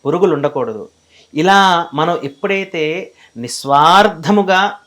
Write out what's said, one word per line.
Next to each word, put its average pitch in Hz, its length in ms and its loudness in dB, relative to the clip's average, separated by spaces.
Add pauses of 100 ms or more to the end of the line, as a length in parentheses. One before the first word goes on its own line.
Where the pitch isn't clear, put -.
పురుగులు 147 280 0
ఉండకూడదు. 123 540 -6 (460)
ఇలా 185 600 2
మనం 160 300 -2
ఎప్పుడైతే 185 880 -6 (240)
నిస్వార్థముగా 185 1500 2